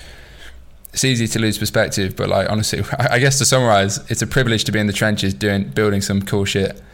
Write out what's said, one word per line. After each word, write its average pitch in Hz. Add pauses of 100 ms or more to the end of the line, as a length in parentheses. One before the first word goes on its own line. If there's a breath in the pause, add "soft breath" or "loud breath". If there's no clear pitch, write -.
(920 loud breath)
it's -
easy 117
to 113
lose 110
perspective, 104
but, 98
like, 95
honestly, 101
<laughs> -
I, 120
I 120
guess 135
to 113
summarize, 104 (100)
it's 113
a 113
privilege 113
to 101
be 107
in 104
the 101
trenches 101
doing, 98
building 104
some 98
cool 98
shit. - (120)